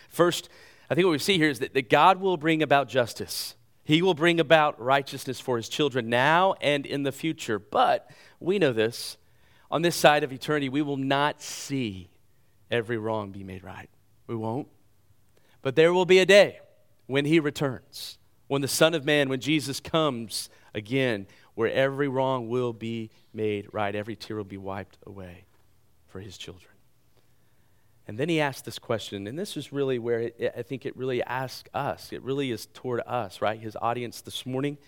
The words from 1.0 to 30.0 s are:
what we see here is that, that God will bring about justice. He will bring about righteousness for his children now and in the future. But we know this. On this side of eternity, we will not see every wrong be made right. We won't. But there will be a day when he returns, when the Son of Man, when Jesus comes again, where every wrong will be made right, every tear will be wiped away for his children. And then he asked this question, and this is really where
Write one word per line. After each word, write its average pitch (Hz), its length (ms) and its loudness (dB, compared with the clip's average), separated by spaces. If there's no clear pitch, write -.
what 175 80 4
we 143 60 0
see 190 200 2
here 156 120 4
is 120 100 -4
that, - 140 -6
that 131 140 0
God 175 320 6
will 190 160 0
bring 156 260 0
about 139 260 4
justice. - 640 -4
He 156 180 4
will 185 120 4
bring 170 260 2
about 151 400 4
righteousness 135 580 -2
for 127 180 -2
his 113 120 -4
children 127 400 0
now 156 520 4
and 139 240 0
in 139 200 -4
the 135 80 -2
future. 123 480 -4
But - 500 0
we 196 180 0
know 143 140 4
this. 110 460 -2
On 156 120 0
this 170 120 2
side 151 300 6
of 131 80 -6
eternity, 143 360 -2
we 139 140 -2
will 143 140 -4
not 139 440 0
see 107 680 -6
every 117 280 -2
wrong 107 340 -4
be 98 140 -14
made 95 180 -12
right. 95 280 -16
We 117 80 -8
won't. 113 320 -4
But 131 140 -2
there 165 160 8
will 180 140 2
be 185 120 8
a 185 80 6
day 190 320 8
when 139 180 0
he 160 140 4
returns, - 800 -4
when 139 140 0
the 127 60 -2
Son 165 260 4
of 139 100 -2
Man, 147 240 4
when 131 120 -2
Jesus 135 380 -2
comes 131 720 -2
again, 110 540 -2
where 110 180 0
every 139 340 0
wrong 131 420 -2
will 120 260 -2
be 113 360 -8
made 104 400 -4
right, 101 220 -4
every 104 200 -6
tear 107 220 -10
will 107 80 -6
be 98 140 -14
wiped 95 480 -12
away 92 400 -18
for 95 140 -16
his 98 160 -16
children. - 340 -18
And 107 120 -12
then 156 100 -2
he 160 120 2
asked 139 260 -4
this 113 120 -12
question, 101 480 -6
and 131 120 -10
this 208 180 -8
is 143 160 -10
really 135 260 -2
where 117 220 -2